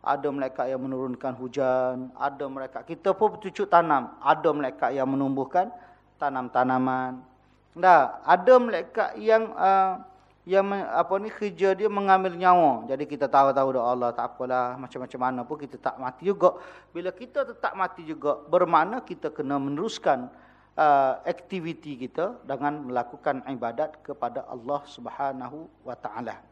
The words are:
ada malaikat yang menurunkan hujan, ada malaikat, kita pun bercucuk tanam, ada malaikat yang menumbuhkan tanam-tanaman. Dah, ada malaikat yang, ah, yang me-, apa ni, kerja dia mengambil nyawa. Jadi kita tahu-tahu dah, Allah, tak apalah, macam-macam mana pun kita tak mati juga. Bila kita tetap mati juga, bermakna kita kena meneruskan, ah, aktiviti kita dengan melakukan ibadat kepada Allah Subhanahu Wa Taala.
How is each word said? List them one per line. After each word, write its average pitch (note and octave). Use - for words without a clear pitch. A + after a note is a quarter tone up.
ada C#3
malaikat C3
yang C3
menurunkan C3
hujan, B2+
ada C#3
malaikat, C3+
kita F3
pun G#3+
bercucuk G3
tanam, D#3
ada D#3
malaikat C3+
yang C3+
menumbuhkan C3+
tanam-tanaman. B2+
Dah, E3+
ada F#3
malaikat A3
yang, A3
ah, F#3+
yang F#3+
me-, G3
apa F3
ni, G#3+
kerja F#3+
dia G3+
mengambil F#3+
nyawa. E3+
Jadi C3+
kita C#3+
tahu-tahu C3+
dah, A#2
Allah, B2
tak A#2
apalah, B2+
macam-macam B2+
mana B2+
pun C3+
kita C#3
tak B2+
mati B2+
juga. F3+
Bila F3
kita B3
tetap A#3
mati F3+
juga, D3+
bermakna F3
kita E3+
kena C#3
meneruskan, C#3+
ah, C#3
aktiviti E3
kita D#3+
dengan C#3
melakukan B2+
ibadat A#2+
kepada B2
Allah C3
Subhanahu C#3
Wa B2
Taala. A2